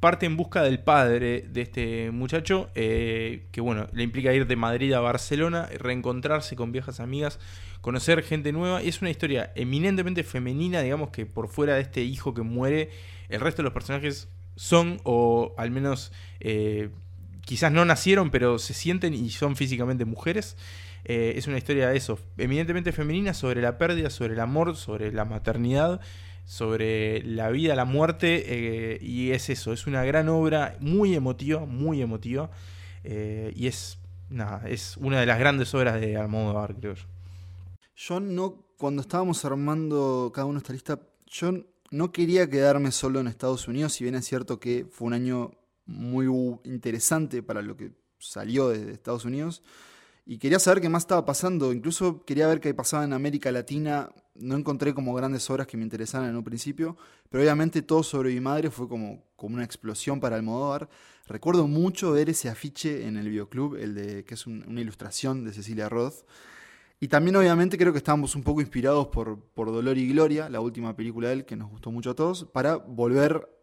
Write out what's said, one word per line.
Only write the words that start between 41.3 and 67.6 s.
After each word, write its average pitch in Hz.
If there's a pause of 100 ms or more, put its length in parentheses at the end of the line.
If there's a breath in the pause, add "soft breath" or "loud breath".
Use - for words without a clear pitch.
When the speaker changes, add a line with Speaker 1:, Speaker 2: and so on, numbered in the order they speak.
Speaker 2:
no 170
quería 175
quedarme 139
solo 131
en 127
Estados 123
Unidos, 143
si -
bien 123
es 127
cierto 120
que 123
fue -
un 120
año 123 (340)
muy 127
u-, 127
interesante 123
para 104
lo 104
que - (280)
salió 120
de 107
Estados 117
Unidos, 147 (640 loud breath)
y 120
quería 147
saber 185
qué 170
más 165
estaba 175
pasando, 143
incluso 160
quería 147
ver 160
qué 143
pasaba 147
en 139
América 143
Latina. 143 (240)
No 131
encontré 143
como 127
grandes 131
obras 135
que -
me 113
interesaran 113
en 117
un 117
principio, 143 (320 loud breath)
pero 131
obviamente 151
Todo 160
sobre 135
mi 123
madre 147
fue 123
como, 110 (120)
como 110
una 123
explosión 117
para 123
Almodóvar. 123 (400 loud breath)
Recuerdo 165
mucho 175
ver 147
ese 160
afiche 143
en 107
el 104
videoclub, 113
el 107
de, 101
que -
es -
un, 113
una 117
ilustración 117
de 107
Cecilia 107
Roth. 120 (720 loud breath)
Y 143
también 156
obviamente 175